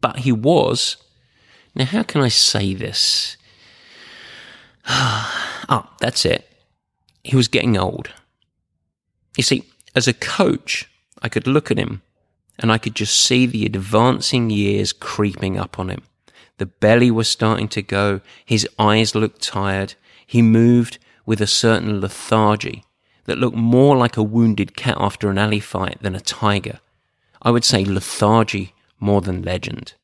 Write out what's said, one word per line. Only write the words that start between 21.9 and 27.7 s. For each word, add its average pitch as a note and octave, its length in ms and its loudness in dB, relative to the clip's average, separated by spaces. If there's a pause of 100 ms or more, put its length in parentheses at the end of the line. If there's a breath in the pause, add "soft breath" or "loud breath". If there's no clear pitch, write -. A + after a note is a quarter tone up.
lethargy G#2 800 -2 (440)
that - 120 -4
looked A#2+ 180 -2
more B2 400 4
like A#2+ 200 0
a A2 60 2
wounded G#2+ 520 0
cat - 240 -4
after G2+ 320 -2
an G2 80 -2
alley G#2+ 220 0
fight - 400 -8
than F#2+ 160 -6
a F2+ 40 -10
tiger. G2+ 600 -4 (640)
I A#2 80 2
would A#2+ 140 2
say G2 200 2